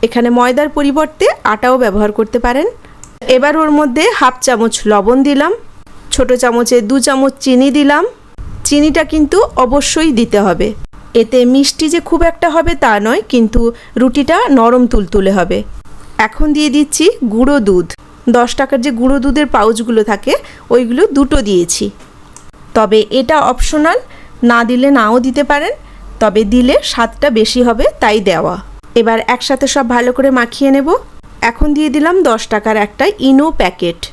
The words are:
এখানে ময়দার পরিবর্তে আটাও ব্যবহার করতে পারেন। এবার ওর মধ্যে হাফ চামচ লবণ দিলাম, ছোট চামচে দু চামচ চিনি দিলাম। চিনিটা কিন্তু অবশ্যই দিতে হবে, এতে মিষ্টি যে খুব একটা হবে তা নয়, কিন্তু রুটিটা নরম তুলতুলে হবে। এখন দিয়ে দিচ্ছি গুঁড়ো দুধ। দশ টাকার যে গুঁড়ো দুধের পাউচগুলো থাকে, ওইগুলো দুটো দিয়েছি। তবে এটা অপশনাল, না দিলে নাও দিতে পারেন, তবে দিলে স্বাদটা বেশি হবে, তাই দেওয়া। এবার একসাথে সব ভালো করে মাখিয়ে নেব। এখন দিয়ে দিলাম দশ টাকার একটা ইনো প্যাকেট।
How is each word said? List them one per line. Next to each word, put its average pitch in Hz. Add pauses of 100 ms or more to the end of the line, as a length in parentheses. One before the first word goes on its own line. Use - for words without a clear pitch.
এখানে 233
ময়দার 247
পরিবর্তে 294 (280)
আটাও 247
ব্যবহার 208
করতে 226
পারেন। 254 (680)
এবার 277
ওর 311
মধ্যে 302 (140)
হাফ 254 (100)
চামচ 233 (180)
লবণ 214
দিলাম, 285 (600)
ছোট 254 (120)
চামচে 240
দু 214 (100)
চামচ 269 (100)
চিনি 262
দিলাম। 294 (640)
চিনিটা 294
কিন্তু 311 (280)
অবশ্যই 285
দিতে 214
হবে, 175 (540)
এতে 233 (140)
মিষ্টি 277
যে 339 (100)
খুব 330 (120)
একটা 339
হবে 330 (100)
তা 226
নয়, 233
কিন্তু 233 (400)
রুটিটা 277 (200)
নরম 240
তুলতুলে 196
হবে। 185 (680)
এখন 302
দিয়ে 302
দিচ্ছি 294 (280)
গুঁড়ো 269
দুধ। 185 (500)
দশ 240 (100)
টাকার 277
যে 269
গুঁড়ো 262
দুধের 277
পাউচগুলো 220
থাকে, 214 (360)
ওইগুলো 247 (140)
দুটো 277
দিয়েছি। 185 (880)
তবে 220 (200)
এটা 285 (140)
অপশনাল, 311 (460)
না 240
দিলে 247
নাও 226
দিতে 262
পারেন, 294 (460)
তবে 214 (120)
দিলে 247
স্বাদটা 233
বেশি 220
হবে, 233 (140)
তাই 220 (120)
দেওয়া। 165 (400)
এবার 226 (160)
একসাথে 269 (100)
সব 277 (100)
ভালো 247
করে 269
মাখিয়ে 254
নেব। 277 (640)
এখন 302
দিয়ে 302
দিলাম 302
দশ 226 (120)
টাকার 214
একটা 254 (240)
ইনো 269 (120)
প্যাকেট। 180 (140)